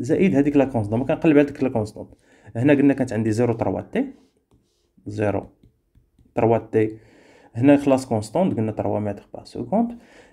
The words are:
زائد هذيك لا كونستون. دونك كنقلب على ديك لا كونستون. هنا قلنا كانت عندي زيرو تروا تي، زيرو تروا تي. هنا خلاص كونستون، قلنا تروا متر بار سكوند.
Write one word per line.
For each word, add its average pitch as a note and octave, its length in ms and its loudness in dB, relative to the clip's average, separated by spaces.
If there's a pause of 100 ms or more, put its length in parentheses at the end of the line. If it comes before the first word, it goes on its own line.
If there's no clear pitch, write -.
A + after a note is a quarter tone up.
زائد D3+ 360 0
هذيك C#3+ 200 2
لا C#3 80 6
كونستون. A2+ 340 -2
دونك C3 140 -4
كنقلب D3+ 260 2
على D3 80 6
ديك - 160 -10
لا B2+ 60 0
كونستون. G#2+ 400 -6 (480)
هنا C3+ 160 2
قلنا C#3 220 4
كانت B2 180 -4
عندي A2 200 0
زيرو A#2 200 2
تروا G#2 280 -4
تي، A#3+ 260 -4 (1000)
زيرو G#2 400 -4 (880)
تروا A2+ 240 2
تي. A2 400 -2 (560)
هنا C#3 220 6
خلاص C3+ 300 0
كونستون، B2 480 -2
قلنا A2 180 -2
تروا G#2 280 -4
متر G#2 340 -8
بار - 100 -18
سكوند. G3+ 540 -4 (340)